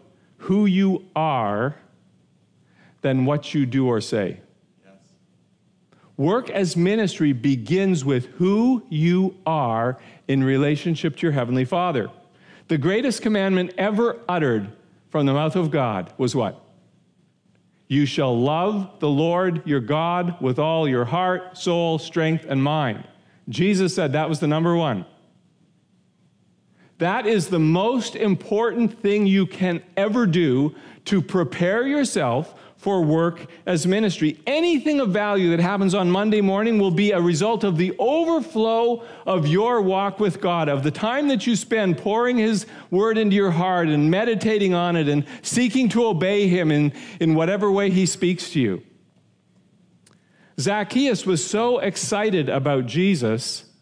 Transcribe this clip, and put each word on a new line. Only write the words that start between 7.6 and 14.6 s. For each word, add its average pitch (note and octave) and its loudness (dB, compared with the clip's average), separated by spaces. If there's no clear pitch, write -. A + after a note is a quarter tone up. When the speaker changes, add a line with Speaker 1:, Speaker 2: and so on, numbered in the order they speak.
Speaker 1:
with C3 0
who G#3+ 2
you F3 0
are B2+ 0
in C3+ 2
relationship C#3+ 0
to E3+ -2
your D3+ 0
Heavenly B2+ 0
Father. E3+ -2
The D#3+ 0
greatest G#3 0
commandment F#3+ 0
ever G#3+ 0
uttered B2 0